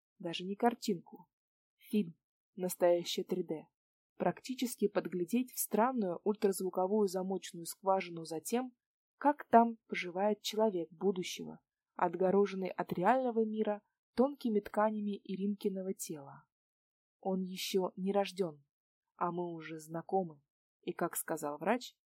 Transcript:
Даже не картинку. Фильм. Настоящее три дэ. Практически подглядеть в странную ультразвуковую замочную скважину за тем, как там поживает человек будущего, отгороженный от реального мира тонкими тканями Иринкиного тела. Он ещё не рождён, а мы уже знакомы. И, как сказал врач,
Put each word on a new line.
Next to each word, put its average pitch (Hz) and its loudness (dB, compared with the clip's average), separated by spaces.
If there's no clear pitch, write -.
Даже 175 -6
не 196 -4
картинку. 220 -2
Фильм. 190 -2
Настоящее 180 2
три 180 -2
дэ. 165 -6
Практически 208 -2
подглядеть 180 -2
в - -10
странную 214 0
ультразвуковую 196 2
замочную 185 -4
скважину 175 0
за 156 -6
тем, 247 -4
как 294 2
там 233 6
поживает 185 -2
человек 202 0
будущего, 170 -4
отгороженный 185 2
от - -6
реального 226 2
мира 214 -2
тонкими 240 2
тканями 208 0
Иринкиного 190 -4
тела. 143 -12
Он 190 -2
ещё 185 -2
не 190 -2
рождён, 185 0
а 175 0
мы 175 -4
уже 160 -10
знакомы. 160 -4
И, - -8
как - -2
сказал 151 -4
врач, 214 -2